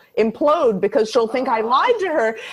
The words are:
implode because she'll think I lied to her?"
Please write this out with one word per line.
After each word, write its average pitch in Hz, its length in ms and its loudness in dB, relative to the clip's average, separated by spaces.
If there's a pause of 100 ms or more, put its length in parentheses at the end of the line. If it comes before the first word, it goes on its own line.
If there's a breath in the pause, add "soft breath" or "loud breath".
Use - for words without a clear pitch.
(200 soft breath)
implode 240 600 2
because 214 300 0
she'll 233 180 0
think 254 220 -4
I 226 120 0
lied 311 400 2
to 381 80 -2
her?" 226 280 0 (140 loud breath)